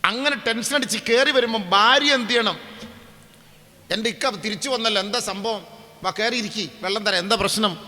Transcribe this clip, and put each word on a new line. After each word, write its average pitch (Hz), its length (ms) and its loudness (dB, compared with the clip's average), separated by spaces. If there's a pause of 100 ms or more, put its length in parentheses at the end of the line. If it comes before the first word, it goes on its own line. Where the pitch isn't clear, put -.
(100)
അങ്ങനെ 277 260 0 (100)
ടെൻഷൻ 233 300 -2
അടിച്ച് 226 220 -2 (100)
കയറി 262 280 4
വരുമ്പം 226 260 2 (120)
ഭാര്യ 262 440 6
എന്ത് 226 140 -2
ചെയ്യണം? 220 240 2 (1400)
"എൻ്റെ 220 180 -4
ഇക്ക 269 180 -2 (140)
തിരിച്ചു 214 300 -6
വന്നല്ലോ, 226 320 0
എന്താ 226 140 -4 (100)
സംഭവം? 202 320 -4 (420)
വാ, 185 140 0
കയറി 233 240 0
ഇരിക്കി, 196 220 -6 (180)
വെള്ളം 202 240 -2
തരാം, 190 180 0
എന്താ 214 180 2
പ്രശ്നം?" 196 300 0 (160)